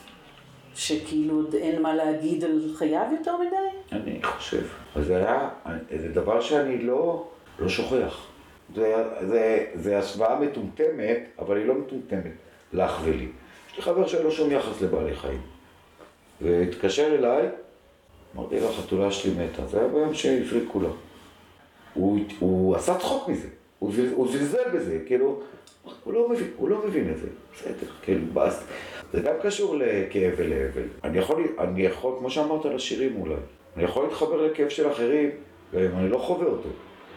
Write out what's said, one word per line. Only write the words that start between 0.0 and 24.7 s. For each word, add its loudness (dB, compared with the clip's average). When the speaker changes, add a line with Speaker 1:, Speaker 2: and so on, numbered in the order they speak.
Speaker 1:
שכאילו 0
עוד 0
אין 0
מה 2
להגיד 0
על 2
חייו 2
יותר -2
מדי? -2
Speaker 2:
אני -6
חושב. -2
אז 0
זה 2
היה, 2
זה -4
דבר 2
שאני 2
לא, 0
לא 0
שוכח. -2
זה, 2
זה, 4
זה 2
השוואה 0
מטומטמת, 0
אבל 0
היא 0
לא 4
מטומטמת, -6
לך 2
ולי. 0
יש -12
לי -8
חבר 4
שאין 0
לו 4
שום 2
יחס 0
לבעלי 0
חיים. -6
והתקשר 2
אליי, 4
אמרתי -2
לו, 2
"החתולה 0
שלי 0
מתה." -6
זה 0
היה 4
ביום 2
שהזריקו 0
לה. 0
הוא, 4
הוא 4
עשה 2
צחוק -2
מזה, -2
הוא -2
זל-, 2
הוא 4
זלזל 2